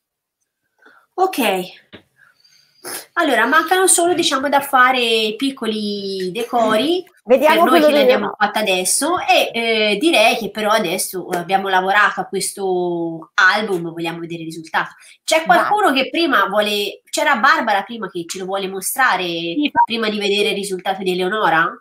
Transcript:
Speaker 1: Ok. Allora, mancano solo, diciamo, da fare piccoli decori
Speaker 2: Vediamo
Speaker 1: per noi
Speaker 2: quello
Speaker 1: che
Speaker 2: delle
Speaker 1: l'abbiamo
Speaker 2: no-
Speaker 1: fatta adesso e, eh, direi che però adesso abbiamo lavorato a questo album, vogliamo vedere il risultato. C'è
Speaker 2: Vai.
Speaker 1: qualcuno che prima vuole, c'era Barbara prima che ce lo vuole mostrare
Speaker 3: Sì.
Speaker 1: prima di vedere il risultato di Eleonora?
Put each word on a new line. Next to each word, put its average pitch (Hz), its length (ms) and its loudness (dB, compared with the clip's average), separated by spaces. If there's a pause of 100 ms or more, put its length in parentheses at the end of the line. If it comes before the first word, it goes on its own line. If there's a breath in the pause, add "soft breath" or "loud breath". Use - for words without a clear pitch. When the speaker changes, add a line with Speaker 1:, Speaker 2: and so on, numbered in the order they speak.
(1160 soft breath)
Speaker 1:
Ok. 370 260 -2 (1700 loud breath)
Allora, 269 320 2
mancano 330 420 2
solo, 349 260 4
diciamo, 285 340 0
da 277 120 2
fare 240 760 2
piccoli 208 920 -4
decori 233 760 0 (200 soft breath)
Speaker 2:
Vediamo 277 400 4
Speaker 1:
per - 0 -
noi 254 60 4
Speaker 2:
quello 302 160 6
Speaker 1:
che 294 60 4
Speaker 2:
delle 285 120 4
Speaker 1:
l'abbiamo 202 220 4
Speaker 2:
no- - 120 -8
Speaker 1:
fatta 202 220 0
adesso 208 580 -2
e, 349 340 2
eh, 220 460 0
direi 240 380 2
che 202 140 -6
però 208 200 -2
adesso 190 600 -2
abbiamo 180 380 -2
lavorato 190 520 2
a 180 60 -6
questo 180 1080 -4
album, 190 560 0
vogliamo 165 300 -8
vedere 165 220 -10
il 160 40 -12
risultato. 170 480 -6 (300 soft breath)
C'è 320 200 2
Speaker 2:
Vai. 349 140 4
Speaker 1:
qualcuno 392 340 2
che 262 160 -2
prima 269 380 0
vuole, 208 640 -2
c'era 302 260 0
Barbara 233 460 0
prima 220 260 -10
che 175 180 -10
ce - 120 -10
lo 190 60 -10
vuole 196 240 -6
mostrare 190 560 -2
Speaker 3:
Sì. 170 460 -4 (140)
Speaker 1:
prima 226 240 -2
di 208 100 -4
vedere 202 320 0
il 196 40 -2
risultato 190 480 -6
di 185 80 -2
Eleonora? 180 580 0 (120)